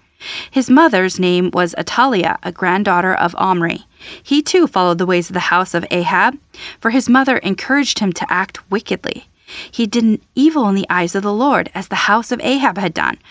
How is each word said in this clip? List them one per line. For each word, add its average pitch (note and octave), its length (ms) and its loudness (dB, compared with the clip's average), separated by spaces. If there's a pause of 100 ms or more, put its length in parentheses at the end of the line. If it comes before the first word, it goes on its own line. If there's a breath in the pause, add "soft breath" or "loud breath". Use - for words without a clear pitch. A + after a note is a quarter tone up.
(480 loud breath)
His B3+ 220 0
mother's A#3+ 480 4
name F3+ 340 2
was F3 240 0
Ataliah, A#3+ 680 0
a F3+ 80 -6
granddaughter F#3 640 0
of F3 240 0
Omri. F3 480 0 (360 loud breath)
He C#4+ 180 0
too E4+ 280 2
followed F3+ 300 2
the F3+ 80 0
ways F3 240 0
of - 40 -6
the F3+ 160 -4
house F3+ 240 0
of E3+ 160 -4
Ahab, F3+ 480 0 (400 loud breath)
for A3+ 120 -2
his B3 180 2
mother B3+ 300 2
encouraged B3+ 600 -2
him F#3+ 140 0
to - 200 -6
act - 380 -6
wickedly. - 560 -6 (440 loud breath)
He A#3 160 -2
did A3 360 2 (120)
evil C#4+ 360 2
in G3 40 2
the G3 140 0
eyes F3 260 0
of G3 80 -2
the G#3 100 -2
Lord, A3 420 0
as F#3+ 140 -8
the - 220 -2
house A3 220 0
of A#3+ 100 -4
Ahab B3+ 360 -2
had F3+ 160 -4
done, - 240 -2 (120 loud breath)